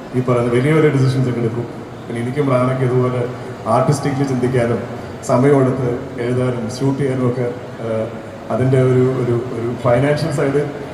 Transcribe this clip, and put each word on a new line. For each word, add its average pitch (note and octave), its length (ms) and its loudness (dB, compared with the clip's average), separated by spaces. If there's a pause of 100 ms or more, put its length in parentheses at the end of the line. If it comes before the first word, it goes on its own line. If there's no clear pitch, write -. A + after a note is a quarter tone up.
(180)
ഈ B2+ 40 0
പറയുന്ന A#2+ 320 2
വലിയ C3+ 200 2
വലിയ D3+ 160 6
ഡിസിഷൻസ് C3 400 2
ഒക്കെ A#2 100 -2
എടുക്കും. A2+ 280 -2 (400)
പിന്നെ A#2 140 -6
എനിക്കും C3 300 0
റാണയ്ക്ക് B2+ 320 2
ഇതുപോലെ B2 460 2 (380)
ആർട്ടിസ്റ്റിക്കലി C3+ 560 2
ചിന്തിക്കാനും B2 560 0 (460)
സമയമെടുത്ത് B2+ 720 4 (200)
എഴുതാനും A#2+ 500 -2 (100)
ഷൂട്ട് C3+ 200 0
ചെയ്യാനും B2+ 300 0
ഒക്കെ, A#2+ 240 -2 (280)
ആ, A2+ 260 -2 (460)
അതിൻ്റെ C3 280 2
ഒരു, B2+ 420 2
ഒരു, A#2 180 0 (120)
ഒരു A#2 280 -4
ഫിനാൻഷ്യൽ C#3+ 500 2
സൈഡ്, C#3+ 640 -2